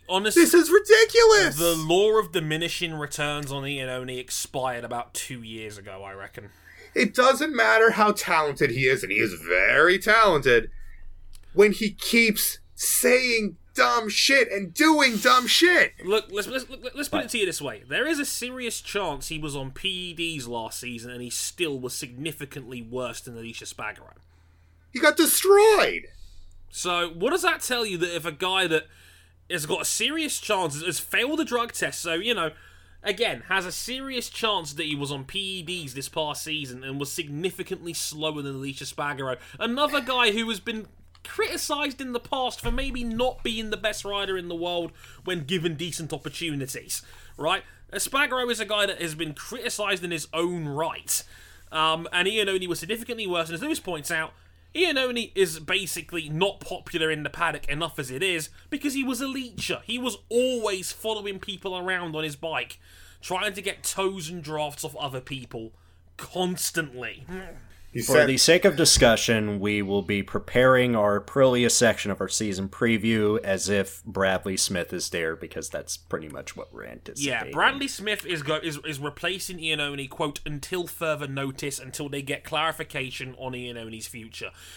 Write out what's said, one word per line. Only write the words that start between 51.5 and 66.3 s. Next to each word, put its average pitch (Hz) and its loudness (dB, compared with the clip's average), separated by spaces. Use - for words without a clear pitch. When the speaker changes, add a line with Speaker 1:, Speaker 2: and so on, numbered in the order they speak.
Speaker 1:
um, 160 2
and 180 2
Iannone 196 0
was 165 -4
significantly 226 -6
worse, 170 0
and 165 -8
as 170 -6
Lewis 302 -2
points 165 -6
out, 160 -4
Iannone 262 0
is 165 2
basically 170 -6
not 190 0
popular 160 -4
in 151 -4
the 139 -6
paddock 156 -4
enough 151 -4
as 127 -6
it 135 -6
is 175 -2
because 285 -4
he 269 -2
was 247 -4
a 277 -4
leecher. 247 -6
He 233 -6
was 247 -4
always 226 0
following 202 -6
people 185 -8
around 180 -4
on 156 -4
his 151 -4
bike, 135 -6
trying 185 -4
to 196 -10
get 180 -6
toes 190 -4
and 175 -10
drafts 143 -6
off 147 -10
other 135 -6
people 123 -10
constantly. 151 -4